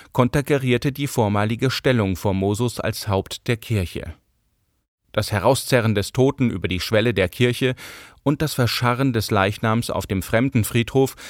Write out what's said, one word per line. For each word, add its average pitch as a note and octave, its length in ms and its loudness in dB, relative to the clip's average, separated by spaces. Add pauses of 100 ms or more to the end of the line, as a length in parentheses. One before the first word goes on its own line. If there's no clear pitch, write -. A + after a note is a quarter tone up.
(120)
konterkarierte C3 800 2
die C#3 140 -4
vormalige A2 640 0
Stellung A2 460 0
Formosus G#2 640 -2
als - 280 -4
Haupt - 400 -2
der A#2+ 80 0
Kirche. G2 580 -4 (1000)
Das - 200 -2
Herauszerren A2 600 2
des G2 180 -2
Toten C3 380 2
über F2+ 180 -4
die F2+ 120 -2
Schwelle A2 340 0
der F#2 140 2
Kirche B2 460 0 (480)
und D#3 200 0
das D3+ 120 -2
Verscharren B2 580 0
des A2 180 -2
Leichnams A2 600 0
auf - 160 -4
dem F#2+ 160 -2
Fremdenfriedhof B2 960 0 (140)